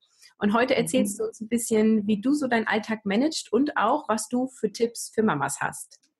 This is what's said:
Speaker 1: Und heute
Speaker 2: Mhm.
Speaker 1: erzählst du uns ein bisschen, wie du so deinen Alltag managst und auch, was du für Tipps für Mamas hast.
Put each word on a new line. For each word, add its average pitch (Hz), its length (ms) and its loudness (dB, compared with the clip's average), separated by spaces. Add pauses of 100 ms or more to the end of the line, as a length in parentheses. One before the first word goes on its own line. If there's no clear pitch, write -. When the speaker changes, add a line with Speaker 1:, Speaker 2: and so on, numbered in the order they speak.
(400)
Speaker 1:
Und 208 140 0
heute 240 200 2
Speaker 2:
Mhm. - 80 2
Speaker 1:
erzählst 208 380 0
du 220 60 -2
uns - 160 -10
ein 220 80 -12
bisschen, 220 580 2
wie 214 140 2
du 262 120 2
so 294 140 0
deinen 226 200 0
Alltag 214 380 -2
managst 240 480 0
und 294 240 0
auch, 220 320 0
was 220 200 -2
du 247 180 -2
für 208 240 -4
Tipps - 420 -4
für 226 100 0
Mamas 143 360 0
hast. - 400 -8 (200)